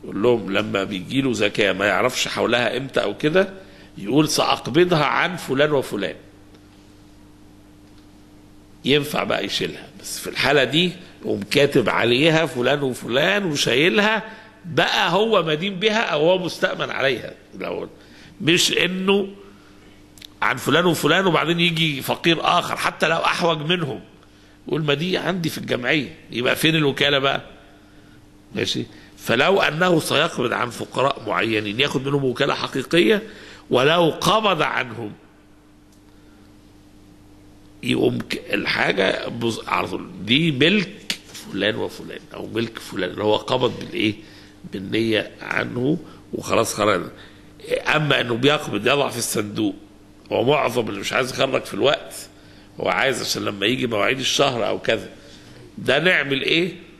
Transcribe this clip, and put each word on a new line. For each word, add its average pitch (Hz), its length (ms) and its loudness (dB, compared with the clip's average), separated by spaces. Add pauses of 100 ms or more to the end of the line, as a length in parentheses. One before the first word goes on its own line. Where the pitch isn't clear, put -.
يقول 98 180 -6
لهم 110 300 2
لما 104 320 0
بيجي 95 360 -4
له 127 120 0
زكاة 104 400 2
ما 98 140 0
يعرفش 104 420 0
حولها 113 480 0
إمتى 131 260 -2
أو 104 140 -4
كده، 185 320 2 (500)
يقول: 135 300 2
"سأقبضها 147 760 2
عن 143 320 0
فلان 147 360 0
وفلان"، 110 420 -2 (2750)
ينفع 139 400 2
بقى 104 200 -2
يشيلها. - 440 -6 (120)
بس - 180 -10
في - 120 -10
الحالة 135 340 2
دي 175 280 2 (300)
يقوم 107 200 -4
كاتب 139 460 4
عليها 127 580 4
فلان 123 360 0
وفلان 151 640 0
وشايلها، 185 760 2 (420)
بقى 180 480 2
هو 208 300 4
مدين 160 320 -2
بها 214 260 0
أو 160 300 2
هو 185 80 4
مستأمن 175 520 -4
عليها. 123 420 -2 (260)
لو 90 300 -6 (520)
مش 170 320 2
إنه 190 560 0 (1120)
عن 117 140 2
فلان 151 300 2
وفلان، 170 400 4
وبعدين 160 340 2
يجي 160 420 0
فقير 160 380 0
آخر 170 360 0
حتى 165 320 0
لو 165 80 2
أحوج 165 420 0
منهم، 147 420 -2 (680)
يقول: 156 160 -2
"ما 143 100 2
دي 175 240 -2
عندي 160 300 -2
في - 100 -6
الجمعية"، 123 560 -2 (160)
يبقى 123 260 0
فين 160 200 2
الوكالة 143 420 2
بقى؟ 135 220 0 (1120)
ماشي. 117 300 -4 (340)
فلو 156 440 2
أنه 160 380 2
سيقبض 131 520 0
عن 113 180 -2
فقراء 117 560 -2
معينين 107 540 0
ياخد 143 280 0
منهم 143 160 0
وكالة 131 300 0
حقيقية، 175 680 2 (480)
ولو 156 400 4 (100)
قبض 196 420 2
عنهم 113 500 -4 (2750)
يقوم 123 360 2
ك-، - 360 -6
الحاجة - 760 0
بز-، 117 400 -4
على 92 200 0
طول 92 220 -8 (140)
دي 147 280 2
ملك 165 640 0 (340)
فلان 104 240 0
وفلان 92 440 -8 (140)
أو 98 120 -10
ملك 110 320 -4
فلان 95 320 -4
اللي 98 140 -4
هو 107 120 6
قبض 127 440 0
بالإيه؟ 101 340 -2 (580)
بالنية 110 580 -2 (120)
عنه 120 560 -2 (340)
وخلاص - 420 0
خرج. 104 280 2 (920)
أما 143 240 2
إنه 120 140 -2
بيقبض 123 520 0
يضع 135 220 4
في 120 100 -6
الصندوق 107 560 -2 (580)
هو 104 120 2
معظم 123 440 2
اللي 101 120 -8
مش - 120 -6
عايز 123 180 0
يخرج 131 340 -2
في - 100 -10
الوقت، 123 400 0 (680)
هو - 80 0
عايز 107 340 0
عشان 104 220 -4
لما 101 220 -2
يجي 127 200 0
مواعيد 113 320 0
الشهر 123 500 0
او 101 100 -2
كذا. 101 300 -2 (680)
ده 127 200 2
نعمل 151 440 2
ايه؟ 170 300 0 (280)